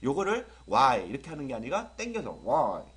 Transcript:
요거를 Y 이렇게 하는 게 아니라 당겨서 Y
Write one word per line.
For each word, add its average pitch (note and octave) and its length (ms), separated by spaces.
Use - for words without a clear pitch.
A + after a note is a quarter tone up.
요거를 F#3+ 440
Y A#2 420
이렇게 C#3 220
하는 D3+ 160
게 B2+ 80
아니라 D#3 420
당겨서 G#3+ 480
Y G#2+ 380